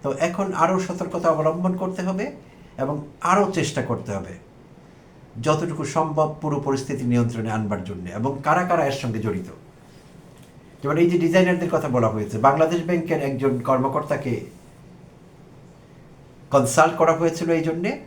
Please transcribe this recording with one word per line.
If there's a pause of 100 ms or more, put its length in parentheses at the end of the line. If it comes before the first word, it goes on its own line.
তো (180)
এখন (160)
আরও (100)
সতর্কতা
অবলম্বন (100)
করতে
হবে (560)
এবং (340)
আরও (120)
চেষ্টা
করতে
হবে (1120)
যতটুকু (140)
সম্ভব (140)
পুরো (100)
পরিস্থিতি
নিয়ন্ত্রণে
আনবার
জন্যে
এবং (140)
কারা
কারা
এর
সঙ্গে
জড়িত। (1300)
যেমন
এই
যে
ডিজাইনারদের
কথা
বলা
হয়েছে, (100)
বাংলাদেশ
ব্যাংকের
একজন (160)
কর্মকর্তাকে (2250)
কনসাল্ট
করা
হয়েছিল (100)
এই
জন্যে (160)